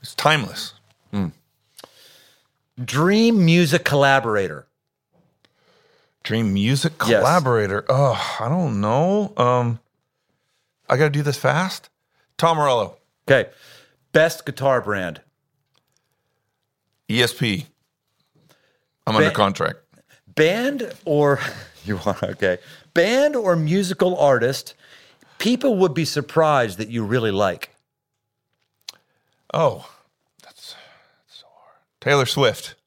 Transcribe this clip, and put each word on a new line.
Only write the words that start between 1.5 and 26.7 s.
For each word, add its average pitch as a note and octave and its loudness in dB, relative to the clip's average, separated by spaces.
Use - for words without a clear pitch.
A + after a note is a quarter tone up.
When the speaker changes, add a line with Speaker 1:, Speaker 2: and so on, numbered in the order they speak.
Speaker 2:
Dream G3 2
music E3 4
collaborator. A#2 0
Speaker 1:
Dream A2 -2
music B2 0
Speaker 2:
Yes. A2 4
Speaker 1:
collaborator. A#2+ 0
Oh, C3 0
I A2+ -2
don't B2 -2
know. E3+ 0
Um, B2 0
I C#3 2
gotta D3+ 2
do D3 -2
this C#3+ -2
fast. D#3+ -4
Tom E3 2
Morello. B2 0
Speaker 2:
Okay. B2 2
Best E3 0
guitar C3+ -2
brand. F#2+ -8
Speaker 1:
E A#2 0
S A#2+ 0
P. G2 -2
I'm A2 -2
under G#2 4
Speaker 2:
Ba-, G2 -8
Speaker 1:
contract. G2 -2
Speaker 2:
band A#3 -2
or, D3 2
<laughs> - -20
you G2 -6
are, G2+ -2
okay. F#2 -2
Band B3+ 2
or F#3+ 0
musical F3+ -2
artist C3+ 0
people B3 0
would F3+ 2
be D#3+ -2
surprised C#3 0